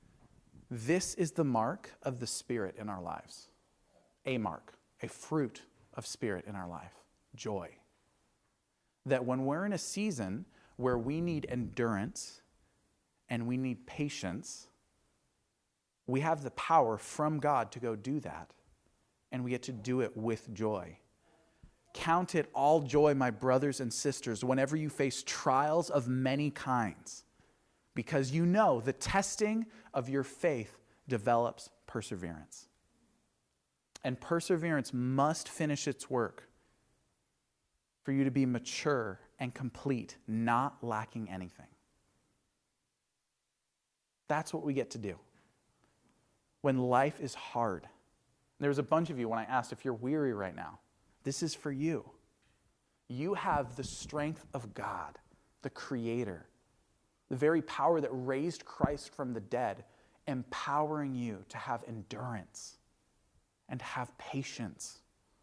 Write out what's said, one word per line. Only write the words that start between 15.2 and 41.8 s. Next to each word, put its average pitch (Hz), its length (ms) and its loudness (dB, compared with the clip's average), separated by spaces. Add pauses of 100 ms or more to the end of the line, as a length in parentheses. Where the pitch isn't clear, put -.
we 131 120 2
have 156 240 0
the 123 80 -6
power 127 460 6
from 151 420 0
God 131 320 2
to - 80 -12
go 117 160 -2
do 127 240 -2
that, 80 340 -10 (800)
and 127 120 -4
we 123 80 -2
get 123 120 -2
to - 80 -6
do 123 300 0
it 113 160 -2
with 113 360 -2
joy. 95 440 -2 (960)
"Count 175 420 2
it 151 180 2
all 147 280 8
joy, 147 320 8
my 131 180 4
brothers 131 480 4
and 123 140 -2
sisters, 123 500 -2
whenever 135 320 4
you 156 140 0
face 135 340 0
trials 151 640 2
of 143 180 2
many 131 440 2
kinds, - 720 -2 (720)
because 131 380 0
you 165 140 4
know 175 360 6
the 127 120 0
testing 214 720 0 (280)
of 127 160 -2
your 135 140 2
faith 131 540 -2 (300)
develops 120 600 2 (180)
perseverance." 87 800 -8 (1400)
And 127 160 -2
perseverance 165 760 2
must 135 540 2
finish 151 400 -2
its - 220 -4
work 120 400 -2 (1500)
for 139 80 -2
you 135 120 4
to 135 80 4
be 135 140 4
mature 120 720 0 (180)
and 123 160 -4
complete, - 640 -4 (100)
not 117 560 2
lacking 113 460 -4
anything. 90 380 -10 (2500)